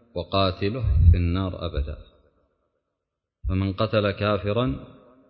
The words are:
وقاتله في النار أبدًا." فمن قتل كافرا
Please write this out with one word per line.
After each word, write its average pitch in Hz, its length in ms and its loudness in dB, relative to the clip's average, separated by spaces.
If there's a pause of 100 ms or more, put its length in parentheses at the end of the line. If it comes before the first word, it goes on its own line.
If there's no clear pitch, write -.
(160)
وقاتله 98 960 2
في 90 60 6
النار 90 480 -2
أبدًا." 78 320 -6 (1500)
فمن 95 240 0
قتل 98 380 0
كافرا 104 880 -2 (300)